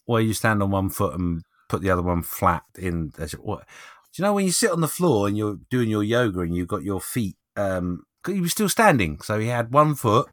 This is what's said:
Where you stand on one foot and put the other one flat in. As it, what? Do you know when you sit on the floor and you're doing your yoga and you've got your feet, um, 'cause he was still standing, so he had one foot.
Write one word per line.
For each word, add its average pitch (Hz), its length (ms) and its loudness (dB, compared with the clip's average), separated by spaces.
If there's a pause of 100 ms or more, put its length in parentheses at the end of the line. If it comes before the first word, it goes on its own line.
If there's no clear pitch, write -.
Where 117 180 2
you 110 120 0
stand 110 280 0
on 98 80 0
one 98 200 0
foot - 280 -2
and 85 240 -2 (260)
put - 140 -4
the 95 80 0
other 87 120 2
one 87 200 0
flat 87 420 -2 (120)
in. 85 420 -6
As 78 160 -8
it, - 100 -14
what? 101 160 -8 (520)
Do 165 100 -6
you - 20 0
know 208 100 2
when 196 120 0
you 185 60 2
sit 185 180 2
on 170 100 0
the 156 80 2
floor 120 400 2
and 101 80 -2
you're 104 220 -2 (120)
doing 120 200 0
your 104 120 2
yoga 107 380 0
and 85 160 -2
you've 90 120 -2
got 101 140 -6
your 95 180 -4
feet, 104 360 -6 (200)
um, 92 480 -2 (180)
'cause 180 120 -4
he 196 60 -2
was 170 120 0
still 208 160 0
standing, 123 520 2
so 107 180 -2
he 110 100 -2
had 120 240 -2
one 151 220 6
foot. 120 380 2